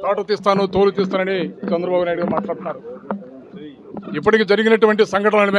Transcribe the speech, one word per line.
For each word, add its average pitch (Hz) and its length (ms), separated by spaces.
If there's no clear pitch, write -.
తాట 202 260
తీస్తాను, 196 380
తోలు 196 240
తీస్తానని 190 580
చంద్రబాబు 180 560
నాయుడు 170 160
గారు 190 100
మాట్లాడుతున్నారు. 170 500
ఇప్పటికి 208 280
జరిగినటువంటి 214 600
సంఘటనల 202 540